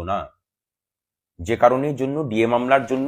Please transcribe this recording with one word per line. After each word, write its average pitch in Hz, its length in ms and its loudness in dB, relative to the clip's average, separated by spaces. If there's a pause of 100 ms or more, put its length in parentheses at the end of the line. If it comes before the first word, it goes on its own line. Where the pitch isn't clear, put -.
না। 92 160 -4 (1200)
যে 98 180 -4
কারণের 131 380 4
জন্য 131 280 -4
ডিএ 113 240 0
মামলার 123 380 2
জন্য 135 220 -2